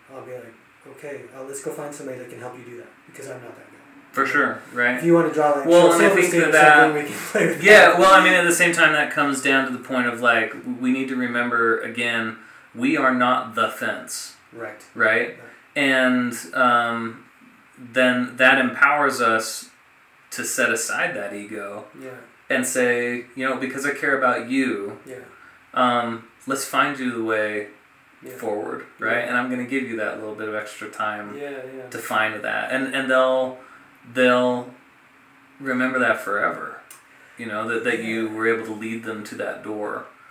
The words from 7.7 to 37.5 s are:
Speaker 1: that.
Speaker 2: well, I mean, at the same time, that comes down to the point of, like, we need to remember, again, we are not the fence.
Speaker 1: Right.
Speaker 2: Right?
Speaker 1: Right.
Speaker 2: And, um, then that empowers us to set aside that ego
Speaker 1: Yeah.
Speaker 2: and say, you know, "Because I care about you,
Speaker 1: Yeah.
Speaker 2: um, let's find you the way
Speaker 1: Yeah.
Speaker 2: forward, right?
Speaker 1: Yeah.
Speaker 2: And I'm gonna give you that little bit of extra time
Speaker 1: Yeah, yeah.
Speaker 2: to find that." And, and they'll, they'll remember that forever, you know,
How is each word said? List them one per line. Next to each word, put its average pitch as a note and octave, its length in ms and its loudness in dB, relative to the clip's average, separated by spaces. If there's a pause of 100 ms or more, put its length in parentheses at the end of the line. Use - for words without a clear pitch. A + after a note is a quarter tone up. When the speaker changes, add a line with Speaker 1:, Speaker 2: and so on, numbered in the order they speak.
Speaker 1:
that. F3 80 4
Speaker 2:
well, F#3+ 160 8
I F#3 100 10
mean, F3+ 80 4
at F3+ 120 4
the E3+ 100 4
same F3 180 2
time, E3 200 4
that D3+ 180 0
comes C#3+ 320 -2
down C3+ 240 2
to B2+ 100 -6
the A#2+ 80 -10
point B2+ 220 -2
of, A#2 160 -4
like, A2+ 320 2 (260)
we B2+ 100 0
need C3 180 -2
to C3 80 -4
remember, A#2+ 640 0
again, A#2 580 -4 (360)
we C3 220 0
are C3 180 2
not B2 400 0
the - 140 0
fence. - 680 -10 (180)
Speaker 1:
Right. A2+ 280 -14 (120)
Speaker 2:
Right? A2 340 0
Speaker 1:
Right. - 100 -16 (360)
Speaker 2:
And, B2+ 600 2 (200)
um, A#2 720 0 (540)
then B2 580 0
that C3 220 6
empowers C3+ 640 2
us A2 480 -2 (600)
to B2+ 140 -10
set A#2 260 0
aside - 440 -4
that G2+ 200 -8
ego G2+ 500 -12 (160)
Speaker 1:
Yeah. C3 100 -16 (400)
Speaker 2:
and B2+ 160 0
say, A#2+ 680 0
you C3 140 -4
know, B2+ 80 -2
"Because C3 300 -6
I C#3+ 60 -2
care C#3 260 -2
about A#2 300 0
you, B2 580 -2
Speaker 1:
Yeah. C3 100 -16 (580)
Speaker 2:
um, A#2+ 540 -2 (180)
let's C3 200 -4
find C#3 320 -2
you B2+ 140 -4
the A#2 100 -6
way G#2+ 460 -2 (540)
Speaker 1:
Yeah. - 100 -16
Speaker 2:
forward, - 520 -8 (140)
right? A2+ 200 -2
Speaker 1:
Yeah. A#2+ 100 -4
Speaker 2:
And B2 100 -2
I'm B2+ 120 -2
gonna B2 140 -4
give B2+ 200 -4
you A2+ 120 -8
that G#2+ 240 -6
little G#2+ 140 -10
bit G#2+ 140 -8
of G#2+ 60 -6
extra G#2+ 340 -10
time G#2 480 -8
Speaker 1:
Yeah, C#3+ 140 -10 (260)
yeah. B2+ 140 -14
Speaker 2:
to - 80 -10
find A2 440 -4
that." G#2+ 300 -4
And, C3 220 -2
and C3 160 -2
they'll, C3 480 2 (540)
they'll B2 640 2 (840)
remember C3 380 -2
that A#2 220 0
forever, - 600 -4 (580)
you A#2 80 -12
know, G#2+ 220 -6